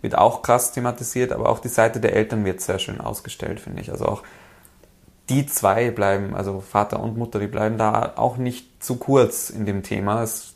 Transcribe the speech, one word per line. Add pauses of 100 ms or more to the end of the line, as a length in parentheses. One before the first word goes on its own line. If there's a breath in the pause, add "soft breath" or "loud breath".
wird
auch
krass
thematisiert,
aber
auch
die
Seite
der
Eltern
wird
sehr
schön
ausgestellt,
finde
ich.
Also
auch (1040 loud breath)
die
zwei
bleiben,
also
Vater
und
Mutter,
die
bleiben
da
auch
nicht
zu
kurz
in
dem
Thema.
Es